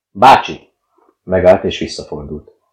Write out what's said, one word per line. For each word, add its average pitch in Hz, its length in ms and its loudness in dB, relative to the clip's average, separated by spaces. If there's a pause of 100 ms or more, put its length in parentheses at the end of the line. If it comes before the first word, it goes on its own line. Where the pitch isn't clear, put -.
(100)
„Bácsi!” - 580 2 (540)
Megállt 92 420 2
és 90 140 -6
visszafordult. 76 720 -12 (220)